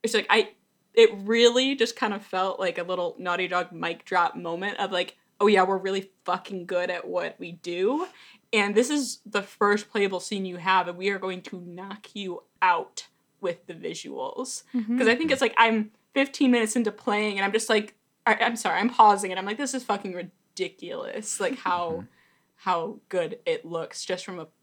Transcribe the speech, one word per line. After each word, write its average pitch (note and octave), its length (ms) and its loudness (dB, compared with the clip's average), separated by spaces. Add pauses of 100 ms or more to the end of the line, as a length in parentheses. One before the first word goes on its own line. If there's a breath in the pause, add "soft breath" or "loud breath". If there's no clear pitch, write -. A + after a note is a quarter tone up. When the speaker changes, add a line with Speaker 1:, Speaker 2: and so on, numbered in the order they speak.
Speaker 1:
it's A3 100 -2
like, G#3 160 0
I, - 220 4 (420)
it A3+ 160 10 (140)
really A#3+ 520 4
just A#3+ 220 -2
kind G#3+ 160 -2
of G#3 120 -8
felt F#3+ 360 -2
like F#3 160 -2
a F3 60 -6
little F3 360 -4
Naughty F3+ 300 -2
Dog F3+ 240 -2
mic E3+ 320 -8
drop F3 320 0
moment F3 420 -6
of, F#3+ 140 -2
like, F3+ 240 -4 (240)
"Oh G#3 60 6
yeah, G3 160 8
we're F#3+ 140 2
really F#3+ 320 -4 (140)
fucking F#3+ 440 -6
good F3+ 220 -2
at F3 160 -6
what F3 320 -4
we E3+ 140 -12
do. F#3+ 560 -2 (460 loud breath)
And G3+ 200 2
this A#3+ 160 4
is C#4+ 360 -2
the G3+ 160 -2
first G3+ 500 0
playable G3 300 0
scene G3 240 -6
you F3+ 100 -8
have, F3+ 320 2
and F3 100 -8
we F#3+ 120 -2
are G3 100 -4
going F#3 220 -6
to - 180 -14
knock F3+ 560 -14
you F#3+ 280 -8 (180)
out F3 460 0 (340)
with F3 260 -4
the F3+ 60 -14
visuals." E3 920 -8 (100)
Speaker 2:
Mm-hmm. A#3 240 -2
Speaker 1:
'Cause A#3 120 4
I A#3+ 60 6
think D#4 160 -2
it's C4 100 2
like, A#3+ 160 2
I'm A3+ 340 4 (220)
fifteen C#4 380 2
minutes A#3 260 2
into G#3+ 160 0
playing, G#3 460 -2
and G3 40 2
I'm G3 80 0
just A3 180 -2
like, G#3+ 260 2 (300)
I, A3 100 6
I'm A#3 200 0
sorry, F3+ 240 -2
I'm A3+ 100 0
pausing, G3+ 420 6
and F#3 80 -4
I'm F#3+ 60 -6
like, G#3 120 -6
"This C#4 160 -4
is B3+ 100 -6
fucking F#3+ 300 -4
ridiculous," - 1300 -10
like, B3 180 0
how, F3 320 -2
Speaker 3:
Mm-hmm. E3+ 140 -8 (500 soft breath)
Speaker 1:
how F3+ 440 -4 (100)
good F3 360 -4
it D#3+ 200 -2
looks - 400 -8
just F3+ 180 -6
from F3+ 160 -10
a D#3+ 80 -12 (160)